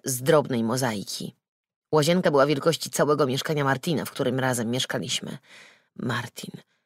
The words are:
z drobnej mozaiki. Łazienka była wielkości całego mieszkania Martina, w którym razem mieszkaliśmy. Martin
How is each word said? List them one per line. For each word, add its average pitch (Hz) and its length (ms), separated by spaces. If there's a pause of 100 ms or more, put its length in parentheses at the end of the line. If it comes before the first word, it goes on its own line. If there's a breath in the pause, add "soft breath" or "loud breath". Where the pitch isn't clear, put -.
z 127 180
drobnej 131 420
mozaiki. 113 720 (580)
Łazienka 170 380
była 139 140
wielkości 147 440
całego 147 380
mieszkania 143 360
Martina, 135 420
w - 60
którym 131 280
razem 120 320
mieszkaliśmy. - 680 (580 loud breath)
Martin - 560 (340)